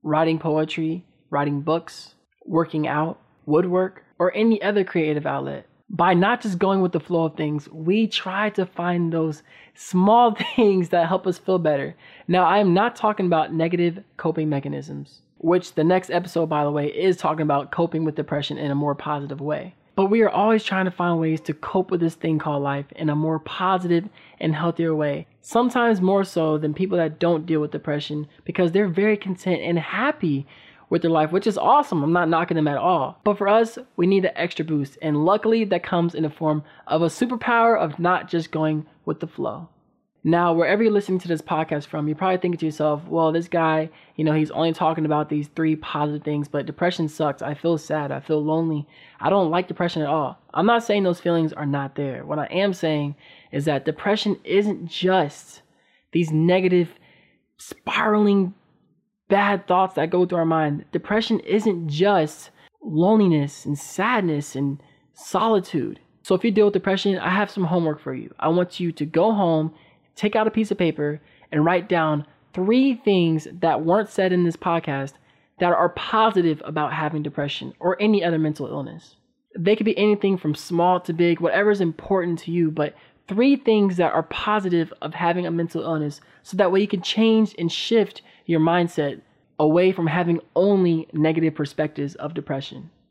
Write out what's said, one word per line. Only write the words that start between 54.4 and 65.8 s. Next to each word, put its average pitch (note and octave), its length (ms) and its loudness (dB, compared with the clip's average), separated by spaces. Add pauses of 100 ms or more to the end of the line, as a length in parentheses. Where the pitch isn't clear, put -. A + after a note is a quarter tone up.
isn't G3 440 0
just F3+ 760 -2 (480)
these D#3+ 220 0
negative, F3+ 640 2 (580)
spiraling, G3+ 1000 0 (720)
bad G3+ 380 2
thoughts F3+ 280 2
that D#3+ 160 0
go F3+ 160 2
through F3+ 120 -2
our E3 60 2
mind. D#3 480 0
Depression G#3+ 480 0
isn't F#3+ 480 0
just D#3+ 640 0 (320)
loneliness E3+ 840 2
and C#3+ 140 -4
sadness F#3 800 -2
and C#3 260 -4 (320)
solitude. F#3+ 840 -2 (220)